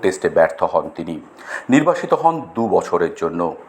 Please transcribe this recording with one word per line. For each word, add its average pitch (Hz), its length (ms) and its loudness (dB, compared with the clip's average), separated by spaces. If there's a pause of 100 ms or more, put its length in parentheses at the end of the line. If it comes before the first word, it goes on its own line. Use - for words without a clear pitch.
টেস্টে 92 280 0
ব্যর্থ - 340 2
হন 78 320 0
তিনি। 80 240 -8 (500)
নির্বাসিত 156 440 4
হন 165 280 2 (140)
দু 117 140 0
বছরের 87 460 0
জন্য। 82 400 -4 (140)